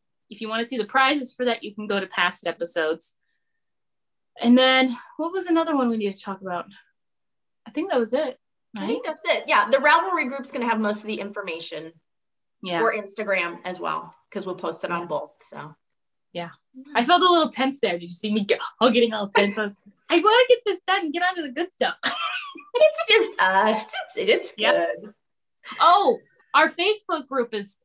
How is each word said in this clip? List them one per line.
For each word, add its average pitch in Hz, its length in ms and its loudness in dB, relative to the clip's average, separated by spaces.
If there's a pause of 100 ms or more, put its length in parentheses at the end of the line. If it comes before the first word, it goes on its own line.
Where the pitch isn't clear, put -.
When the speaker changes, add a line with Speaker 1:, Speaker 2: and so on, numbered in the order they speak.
(300)
Speaker 1:
if 202 120 -16
you 220 80 -8
wanna 226 160 -4
see 254 120 -6
the 214 60 -2
prizes 262 500 0
for 247 120 -6
that, 233 180 -2
you 208 100 -12
can 208 140 -12
go 202 100 -2
to 190 100 -4
past 180 380 -4
episodes. 165 680 -4 (1300)
And 240 160 6
then 262 400 4 (180)
what 320 160 -6
was 370 140 -4
another 330 320 2
one 254 100 2
we 233 80 0
need 202 160 -2
to 196 80 -14
talk 190 220 -10
about? 180 240 -8 (1000)
I 220 60 -20
think 349 180 -6
that 285 100 2
was 226 140 -2
it, 269 240 -2 (400)
Speaker 2:
I 196 80 -8
think 233 200 -4
Speaker 1:
right? 311 100 -6
Speaker 2:
that's 302 220 -2
it. - 100 -8
Yeah, 220 220 2
the 254 80 6
Ravelry 320 500 4
group's 262 240 -10
gonna 247 160 -4
have 220 120 0
most 208 220 -2
of 214 60 -12
the 214 140 -6
information. 165 720 -10 (680)
Speaker 1:
Yeah. 175 200 -4
Speaker 2:
Or 151 120 2
Instagram 190 720 -6
as 180 160 -10
well, 165 340 -8 (180)
'cause 190 140 -8
we'll 180 100 -8
post 165 280 -8
it - 80 -6
on 170 100 -4
Speaker 1:
Yeah. 175 60 -12
Speaker 2:
both, 151 340 -8
so. 151 320 -18 (600)
Speaker 1:
Yeah. 170 180 -10 (220)
Speaker 2:
Yeah. 269 220 -20
Speaker 1:
I 247 100 4
felt 349 160 6
a 359 80 6
little 330 200 4
tense 269 300 -2
there. 190 140 0
Did 175 100 -6
you 175 60 -14
see 208 220 -6
me 208 120 0
get, - 180 0 (200)
all 247 100 6
getting 226 220 2
all 208 160 -6
tense? 202 280 2
I 220 60 -2
was, 202 160 -8 (300)
I 339 100 4
wanna 440 300 6
get 480 160 6
this 392 160 -2
done 370 240 0
and 294 80 -6
get 339 100 -2
on 370 120 0
to 339 80 -6
the 269 100 -10
good 339 180 -6
stuff. - 320 -2
<laughs> - 100 -2 (600)
Speaker 2:
It's 622 320 4
just - 340 2
us. 196 440 2 (300)
It's, 196 160 0
it's - 260 0
Speaker 1:
Yep. 220 440 0
Speaker 2:
good. 214 120 -18 (640)
Speaker 1:
Oh, 339 380 6 (360)
our 311 160 4
Facebook 359 580 -2
group 247 260 -4
is 202 320 -10